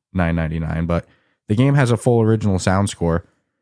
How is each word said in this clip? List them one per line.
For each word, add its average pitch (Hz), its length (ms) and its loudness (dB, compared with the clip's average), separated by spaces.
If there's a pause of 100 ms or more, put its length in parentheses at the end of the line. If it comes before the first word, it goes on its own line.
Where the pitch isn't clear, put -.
(120)
nine 85 240 -2
ninety-nine, 80 500 -4
but 85 200 -2 (420)
the 107 60 0
game 135 200 2
has 135 160 2
a 120 60 2
full 117 240 2
original 107 380 2
sound 95 320 0
score. 85 360 -2 (360)